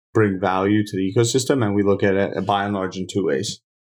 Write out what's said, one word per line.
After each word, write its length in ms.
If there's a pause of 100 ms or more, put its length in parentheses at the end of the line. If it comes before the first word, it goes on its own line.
(140)
bring 260
value 440
to 120
the 180
ecosystem. 480
And 140
we 80
look 180
at 120
it 300
by 200
and 100
large 220
in 100
two 200
ways. 340 (240)